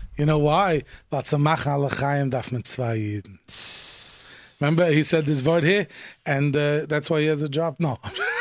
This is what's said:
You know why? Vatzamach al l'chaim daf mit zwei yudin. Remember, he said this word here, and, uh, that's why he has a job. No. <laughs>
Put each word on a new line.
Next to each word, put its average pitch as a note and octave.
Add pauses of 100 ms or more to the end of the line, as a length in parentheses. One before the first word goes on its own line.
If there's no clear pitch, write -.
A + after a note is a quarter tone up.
(180)
You D3
know D3+
why? D#3 (280)
Vatzamach D3+
al C#3+
l'chaim C#3
daf B2+
mit B2
zwei A#2
yudin. G#2 (1200)
Remember, E3
he D3+
said D#3+
this C#3+
word E3
here, F#3 (380)
and, C#3+
uh, D3
that's D3+
why D#3
he D3+
has D3+
a D3+
job. D#3
No. C#3+
<laughs> - (340)